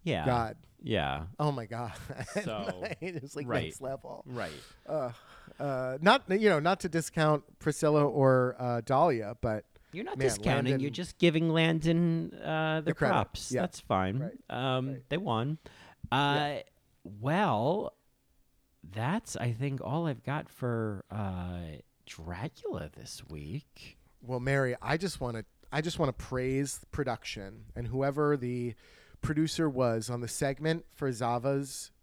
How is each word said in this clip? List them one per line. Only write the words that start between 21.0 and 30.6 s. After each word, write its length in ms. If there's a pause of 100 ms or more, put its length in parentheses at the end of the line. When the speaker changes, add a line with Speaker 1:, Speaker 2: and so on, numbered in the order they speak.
Speaker 1:
uh, 500 (460)
Dragula 840
this 360
week. 680 (220)
Speaker 2:
Well, 200
Mary, 420
I 140
just 240
wanna, 240 (280)
I 80
just 180
wanna 140
praise 680 (120)
production 720 (100)
and 140
whoever 480
the 380 (480)
producer 480
was 400
on 100
the 80
segment 560 (100)